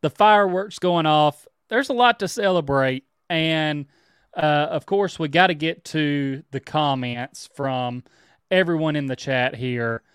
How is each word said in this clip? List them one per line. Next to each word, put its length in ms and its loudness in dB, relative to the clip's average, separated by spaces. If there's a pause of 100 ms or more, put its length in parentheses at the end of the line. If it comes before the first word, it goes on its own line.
the 80 -2
fireworks 680 2
going 260 2
off, 420 2 (220)
there's 180 0
a 60 -2
lot 260 4
to 80 -2
celebrate. 800 0 (240)
And, 560 0 (500)
uh, 340 2
of 160 -6
course, 320 -2
we 120 -4
gotta 240 4
get 320 -6
to 640 -2
the 80 -6
comments 960 -4
from 480 -6 (480)
everyone 460 0
in 80 -4
the 100 -4
chat 400 -2
here. 460 -4 (140)